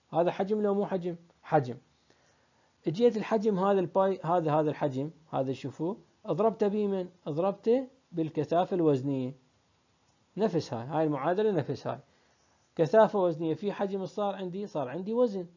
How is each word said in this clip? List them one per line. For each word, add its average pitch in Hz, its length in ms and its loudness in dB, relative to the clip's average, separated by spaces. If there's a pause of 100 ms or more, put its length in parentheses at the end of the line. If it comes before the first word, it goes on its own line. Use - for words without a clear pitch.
(120)
هذا 170 180 2
حجم 208 320 0
لو 202 120 2
مو 202 120 0
حجم؟ 180 300 -4 (260)
حجم. 127 340 0 (1080)
اجيت 214 300 4
الحجم 208 420 0
هذا 196 220 4
الباي، 190 440 2
هذا، 160 280 2
هذا 151 180 4
الحجم، 139 400 -2 (200)
هذا 135 220 -2
شوفوه، 151 440 -6 (300)
اضربته 208 420 0
بمن؟ 196 400 -2 (180)
اضربته 196 640 0 (240)
بالكثافة 160 640 0
الوزنية. 139 580 0 (1000)
نفس 170 380 -2
هاي، 117 120 -6
هاي 156 180 0
المعادلة 160 460 0
نفس 147 360 -4
هاي. 123 120 -6 (760)
كثافة 214 420 4
وزنية 165 360 0
في 196 180 -4
حجم 196 340 -4
صار 202 280 -4
عندي، 196 320 -8
صار 139 220 -6
عندي 185 260 -6
وزن. 202 320 0 (100)